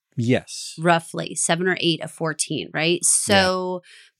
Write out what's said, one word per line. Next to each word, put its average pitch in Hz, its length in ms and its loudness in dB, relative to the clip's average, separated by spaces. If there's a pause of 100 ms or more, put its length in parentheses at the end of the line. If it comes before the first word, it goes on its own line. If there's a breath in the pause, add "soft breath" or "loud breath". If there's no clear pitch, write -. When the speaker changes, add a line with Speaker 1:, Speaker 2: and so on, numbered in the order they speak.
(160)
Speaker 1:
yes. - 640 0
Speaker 2:
Roughly, 165 560 0
seven 175 320 0
or 180 140 0
eight 165 220 0
of 151 80 -10
fourteen, 151 640 -4
right? 165 260 2
Speaker 1:
Yeah. - 80 0
Speaker 2:
So, 185 720 2 (380 loud breath)